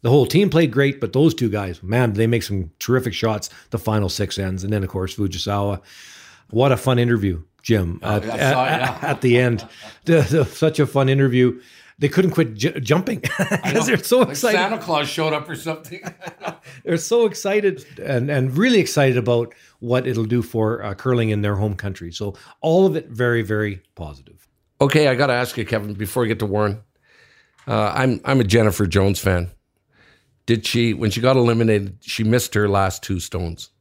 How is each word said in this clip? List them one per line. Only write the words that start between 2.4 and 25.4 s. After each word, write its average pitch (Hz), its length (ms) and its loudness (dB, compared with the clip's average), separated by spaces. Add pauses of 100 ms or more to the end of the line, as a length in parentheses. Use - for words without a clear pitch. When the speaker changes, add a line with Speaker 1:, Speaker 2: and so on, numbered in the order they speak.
Speaker 1:
some 95 380 -6
terrific 123 340 0
shots 110 340 -4 (220)
the 113 80 -4
final 107 300 0
six 95 320 -4
ends. 92 240 -6
And 101 80 -4
then, 104 100 0
of 95 80 -6
course, 92 260 -6
Fujisawa. 101 640 -4 (720)
What 131 220 4
a 123 40 2
fun 127 220 0
interview, 101 440 0 (200)
Jim, 92 400 0
Speaker 2:
Yeah, 107 140 -2
Speaker 1:
at, 101 80 -2
Speaker 2:
I 113 140 -6 (140)
saw 131 140 2
it, - 40 -2
Speaker 1:
at, 156 100 0
Speaker 2:
yeah. 127 180 -4 (100)
Speaker 1:
at 143 120 -2
the 123 180 4
end. 123 300 0 (180)
<laughs> - 180 -20
The, 165 180 4
the, 135 240 2
such 156 340 0
a 143 60 4
fun 139 220 2
interview. 127 520 4 (380)
They 147 120 0
couldn't 185 220 2
quit 131 220 0
j-, 104 260 -4
jumping 170 400 0
<laughs> - 20 -16
'cause - 420 -4
Speaker 2:
I - 80 -2
know. 220 100 2
Speaker 1:
they're 226 140 0
so - 220 2
Speaker 2:
Like 254 100 4
Speaker 1:
excited. 202 300 0
Speaker 2:
Santa 202 200 0
Claus 151 300 -2
showed 156 240 -2
up 151 160 -6
or 165 80 -10
something. 165 460 -10 (420)
<laughs> - 400 -16
Speaker 1:
They're 165 140 0
so 233 260 2
excited 202 600 -2 (140)
and, 131 320 -2
and 131 260 0
really 233 240 4
excited 135 360 2
about 117 380 0 (260)
what 123 260 0
it'll 113 200 -2
do 117 160 0
for, 110 420 -2
uh, 101 100 -6
curling 120 360 0
in 104 100 0
their 104 160 0
home 104 180 -2
country. 92 380 -10
So 101 220 -8 (260)
all 170 260 4
of 160 100 2
it 156 120 -8
very, 120 320 0
very 104 400 -4 (140)
positive. 73 520 -16 (320)
Speaker 2:
Okay, 143 300 4
I 131 60 2
gotta 131 180 0
ask 123 240 -2